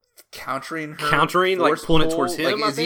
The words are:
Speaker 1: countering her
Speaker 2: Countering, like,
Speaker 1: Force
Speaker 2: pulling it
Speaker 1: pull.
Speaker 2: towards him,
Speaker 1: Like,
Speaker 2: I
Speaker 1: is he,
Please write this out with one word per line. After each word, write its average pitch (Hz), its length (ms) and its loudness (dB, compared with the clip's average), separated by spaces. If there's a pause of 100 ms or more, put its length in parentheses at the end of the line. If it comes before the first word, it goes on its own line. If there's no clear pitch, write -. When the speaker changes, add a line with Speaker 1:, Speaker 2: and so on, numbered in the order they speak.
(320)
Speaker 1:
countering 151 600 -8
her 151 160 -4
Speaker 2:
Countering, 170 500 2
like, 156 120 2
Speaker 1:
Force 160 140 -4
Speaker 2:
pulling 160 180 6
it - 20 4
Speaker 1:
pull. 160 100 0
Speaker 2:
towards 170 220 -2
him, 151 240 -2
Speaker 1:
Like, - 20 -2
Speaker 2:
I 156 60 0
Speaker 1:
is 139 80 -4
he, 156 80 0